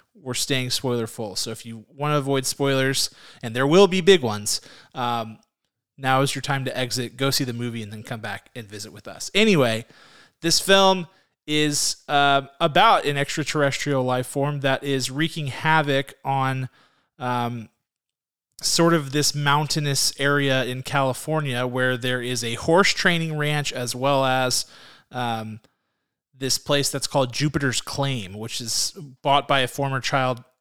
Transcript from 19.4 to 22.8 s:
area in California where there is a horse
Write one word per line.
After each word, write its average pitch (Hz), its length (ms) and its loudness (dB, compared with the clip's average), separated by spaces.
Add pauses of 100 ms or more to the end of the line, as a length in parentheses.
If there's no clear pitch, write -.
area 139 460 2
in 127 180 -6
California 135 840 -2
where 127 320 0
there 127 240 -2
is 123 220 -4
a 117 120 -4
horse - 380 4